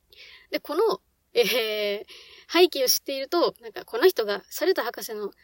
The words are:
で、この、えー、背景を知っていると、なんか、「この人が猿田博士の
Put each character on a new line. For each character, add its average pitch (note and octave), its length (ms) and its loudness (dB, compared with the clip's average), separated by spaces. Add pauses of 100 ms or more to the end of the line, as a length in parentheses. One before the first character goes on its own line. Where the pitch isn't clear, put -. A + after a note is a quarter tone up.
(500)
で、 D4+ 100 -4
こ - 160 -8
の、 G#4 260 0 (320)
え G#3+ 720 0
ー、 - 460 -20
背 F4 160 6
景 C#4 160 -2
を B3+ 40 2
知 - 100 2
っ - 40 -4
て C#4 140 -8
い C4+ 40 -6
る C4+ 100 -8
と、 E4 320 0
な A3+ 80 -14
ん - 20 -14
か、 - 140 -16
「こ - 120 -8
の F4 100 4
人 C#4+ 180 2
が G3+ 240 -4
猿 F4 240 0
田 D4 100 -2
博 A#3 180 -6
士 G#3+ 120 -10
の G#3 180 -8 (120)